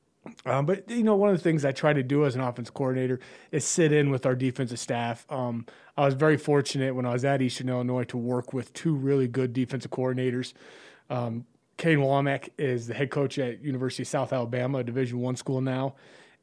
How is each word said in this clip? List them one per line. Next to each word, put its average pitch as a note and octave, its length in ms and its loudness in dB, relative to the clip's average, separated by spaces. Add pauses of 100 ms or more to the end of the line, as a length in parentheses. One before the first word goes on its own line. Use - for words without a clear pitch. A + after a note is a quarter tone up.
(440)
Um, C3+ 220 2
but, F#3+ 240 -2
you A#3 140 2
know, G#3+ 100 6
one G3+ 160 6
of F#3+ 60 6
the D#3 60 -2
things D#3+ 220 4
I C3+ 80 2
try D3 200 2
to C#3+ 100 2
do C#3+ 240 2
as B2 80 0
an B2+ 60 -2
offensive B2 340 -6
coordinator B2+ 460 0 (300)
is D3+ 140 -2
sit D#3 280 4
in D3 180 4
with C3+ 160 0
our B2+ 80 4
defensive B2+ 440 -2
staff. A#2 520 -4
Um, B2 360 -4 (300)
I D3 80 4
was C#3 100 4
very D3+ 220 6
fortunate C3+ 580 0
when B2+ 120 -2
I A#2+ 60 0
was B2 120 0
at C#3 160 2
Eastern B2+ 280 -2
Illinois B2 360 -2
to B2+ 120 -8
work B2 360 -4
with B2 200 -6
two D#3+ 220 -2
really C3+ 340 2
good B2+ 240 -2
defensive B2+ 380 -4
coordinators. B2+ 640 -2 (560)
Um, A#2+ 380 -4 (300)
Kane D#3+ 220 4
Womack C#3 600 0
is B2 300 -2
the A2 60 -6
head B2+ 160 -2
coach C#3 280 -2
at A#2+ 240 -4
University C3 400 -4
of A#2+ 60 -8
South C3+ 240 -2
Alabama, B2+ 460 -2
a B2 60 -2
Division B2 360 -2
One B2+ 160 -2
school C3 240 -4
now, C3 340 -2 (480)